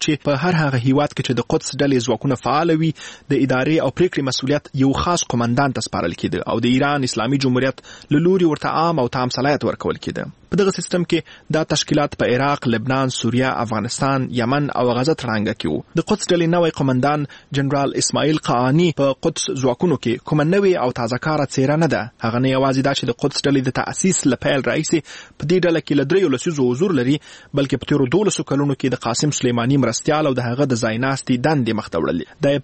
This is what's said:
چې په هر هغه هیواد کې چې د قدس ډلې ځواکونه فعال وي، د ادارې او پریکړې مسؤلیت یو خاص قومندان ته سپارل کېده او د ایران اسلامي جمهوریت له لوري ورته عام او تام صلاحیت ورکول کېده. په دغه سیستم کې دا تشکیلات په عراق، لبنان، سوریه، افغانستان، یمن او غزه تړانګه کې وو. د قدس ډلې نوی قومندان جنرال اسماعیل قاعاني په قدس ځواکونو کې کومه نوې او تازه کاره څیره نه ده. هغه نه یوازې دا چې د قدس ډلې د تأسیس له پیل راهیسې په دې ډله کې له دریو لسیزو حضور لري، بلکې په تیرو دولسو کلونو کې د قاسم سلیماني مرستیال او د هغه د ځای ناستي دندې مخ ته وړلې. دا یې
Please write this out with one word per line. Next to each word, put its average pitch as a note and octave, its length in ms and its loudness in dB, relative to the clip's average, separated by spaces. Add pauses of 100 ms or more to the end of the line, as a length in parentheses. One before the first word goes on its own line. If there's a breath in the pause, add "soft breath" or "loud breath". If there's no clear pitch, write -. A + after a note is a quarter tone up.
چې D3+ 220 -2
په C#3 180 0
هر F3 160 2
هغه C3+ 260 0
هیواد C#3+ 280 2
کې C#3 140 -6
چې C3 120 0
د - 140 -4
قدس D3+ 220 -2
ډلې C3 320 2
ځواکونه B2 360 0
فعال D#3 380 2
وي، D#3+ 100 2 (380 loud breath)
د C#3 40 2 (100)
ادارې C3+ 420 2
او C3+ 40 0
پریکړې - 400 0
مسؤلیت C#3+ 400 -2 (140)
یو C3+ 80 4 (120)
خاص F3 300 0
قومندان A#2+ 440 0
ته G#2+ 100 -6
سپارل F2 340 -4
کېده F2+ 180 -2 (120)
او A2+ 80 0
د B2 160 2
ایران C#3+ 340 0
اسلامي C3 360 -2
جمهوریت B2+ 360 0 (300 loud breath)
له D3 160 4
لوري F3+ 240 4
ورته C#3+ 160 -4 (160)
عام E3 200 2
او A#2+ 40 0 (100)
تام B2+ 200 -2
صلاحیت C3+ 280 0
ورکول - 400 -2
کېده. - 260 -6 (200)
په F3 80 0
دغه G3 160 2
سیستم F3 280 -4
کې - 520 -4
دا D#3 60 2 (120)
تشکیلات D3 480 0
په G#2+ 100 2
عراق، C#3 360 0
لبنان، B2+ 500 0
سوریه، A#2+ 340 0 (140)
افغانستان، B2 600 -2 (140)
یمن C#3 260 0 (140)
او B2 80 2
غزه B2+ 260 0
تړانګه A2+ 460 -2
کې F2+ 120 -4
وو. D2 120 -4 (160)
د - 100 -4
قدس - 220 -2
ډلې E3+ 240 2
نوی E3+ 240 2
قومندان C#3+ 440 2 (360 loud breath)
جنرال C#3 420 -2
اسماعیل C#3+ 480 0
قاعاني C#3 480 2
په C#3 180 0 (120)
قدس - 200 -4 (140)
ځواکونو C3 420 0
کې A#2 280 -4
کومه D3+ 180 2
نوې F#3+ 340 2
او B2 160 0
تازه A#2+ 280 -2
کاره D3+ 180 0
څیره C#3 400 0
نه C3+ 100 0
ده. G#2 80 -2 (220)
هغه A#2+ 180 0
نه C3+ 120 2
یوازې C3 340 2
دا C#3 40 0
چې - 120 -4
د - 180 -4
قدس C#3+ 240 -2
ډلې C#3 200 4
د - 120 -2
تأسیس - 480 0
له - 160 0
پیل C#3 260 0
راهیسې D3+ 300 0 (400 loud breath)
په - 100 -8
دې F#3 160 4
ډله E3 200 2
کې D3+ 140 -2
له C#3 40 2
دریو E3+ 320 2
لسیزو C#3 360 0
حضور D3+ 300 0
لري، C#3 160 2 (380 loud breath)
بلکې C#3 260 0
په - 40 -12 (100)
تیرو C3+ 240 2
دولسو - 340 0
کلونو C#3 200 0
کې - 180 -2
د - 160 -6
قاسم C#3 340 0
سلیماني B2 420 2
مرستیال D3+ 440 0
او B2+ 120 0
د A#2+ 120 -2
هغه C#3 200 0
د A#2 120 0
ځای A2 140 -2 (100)
ناستي C3 300 -2
دندې B2+ 420 0
مخ - 140 -10
ته E2+ 60 0
وړلې. D#2 260 -2 (180 loud breath)
دا C#3 120 2
یې C#3 80 -2